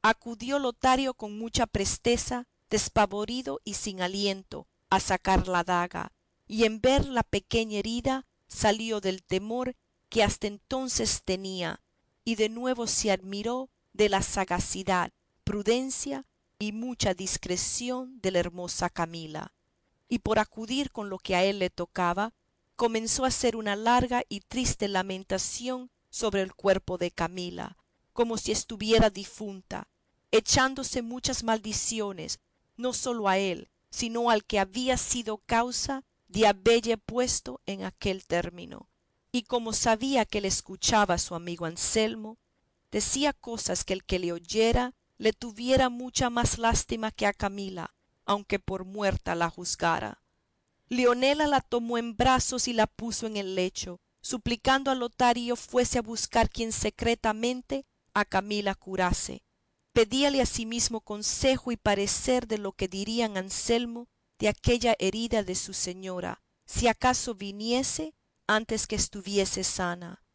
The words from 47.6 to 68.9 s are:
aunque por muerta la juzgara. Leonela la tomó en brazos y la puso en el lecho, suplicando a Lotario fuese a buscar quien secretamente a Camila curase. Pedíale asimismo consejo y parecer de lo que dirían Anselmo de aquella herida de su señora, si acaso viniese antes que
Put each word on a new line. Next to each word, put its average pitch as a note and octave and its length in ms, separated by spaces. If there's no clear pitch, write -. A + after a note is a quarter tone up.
aunque G3+ 320
por F#3+ 280
muerta F#3+ 500
la E3+ 160
juzgara. E3 720
Leonela B3+ 580
la C#4 140
tomó A#3 360
en A#3 180
brazos B3+ 520
y B3 60
la A3 140
puso - 380
en A3 120
el F#3+ 180
lecho, F3+ 440
suplicando C4 680
a C4 40
Lotario A#3+ 600
fuese B3 440
a A#3 40
buscar A3+ 460
quien A3+ 220
secretamente A#3 1120
a G#3 120
Camila G3+ 500
curase. - 680
Pedíale C4 480
asimismo A#3 600
consejo B3 720
y A3+ 60
parecer G#3+ 680
de A3 100
lo G3+ 160
que - 140
dirían G#3 500
Anselmo A#3 680
de G#3+ 60
aquella A#3 500
herida G#3+ 420
de F#3 140
su - 180
señora, F3+ 680
si - 240
acaso B3 440
viniese A3+ 800
antes G#3+ 420
que G#3+ 100